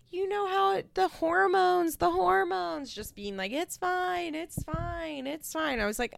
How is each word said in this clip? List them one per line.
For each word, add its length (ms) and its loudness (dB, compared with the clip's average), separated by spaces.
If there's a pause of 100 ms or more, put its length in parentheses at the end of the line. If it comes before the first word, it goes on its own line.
(100)
you 180 -2
know 180 -2
how 260 4
it, 220 -4
the 140 4
hormones, 880 4
the 140 4
hormones, 800 0
just 220 -12
being 220 -8
like, 160 -4
"It's 240 -2
fine, 580 -2
it's 280 -6
fine, 640 -6
it's 260 -8
fine." 280 -2
I 60 0
was 120 -2
like, 200 -4